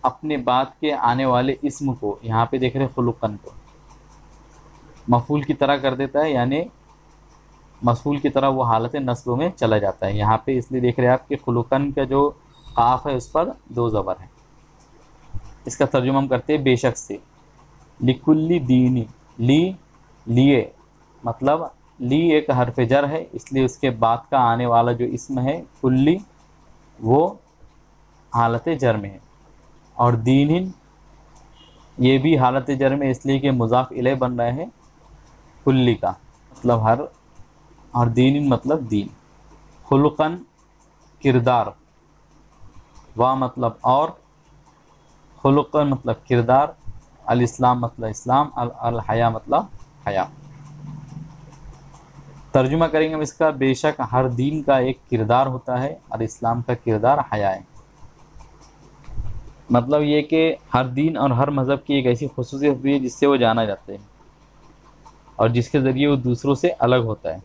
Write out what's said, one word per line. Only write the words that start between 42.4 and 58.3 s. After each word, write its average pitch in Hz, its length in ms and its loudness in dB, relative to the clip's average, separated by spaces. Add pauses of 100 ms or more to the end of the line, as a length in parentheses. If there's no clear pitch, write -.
वा 127 180 2
मतलब 123 500 -4
और, 139 360 0 (1200)
खुलुकन 143 460 2
मतलब 123 380 -4
किरदार, 127 500 2 (520)
अल 120 140 2
इस्लाम 123 360 0
मतलब 117 300 -6
इस्लाम, 127 400 -2
अल, 120 200 -6
अल 117 320 -4 (100)
हया 117 200 2
मतलब 139 400 -4 (380)
हया। 95 220 -4 (2250)
तर्जुमा 143 320 4
करेंगे 156 280 0
हम 156 80 -4
इसका, 156 280 0
बेशक 135 500 0
हर 127 280 0
दीन 139 340 -2
का 139 160 4
एक 127 220 -2 (100)
किरदार 120 360 2
होता 127 300 -6
है 143 240 -6 (120)
और 113 100 -6
इस्लाम 117 400 -4
का 123 120 -2
किरदार 117 580 0
हया 101 180 -2
है। 95 160 -8 (2000)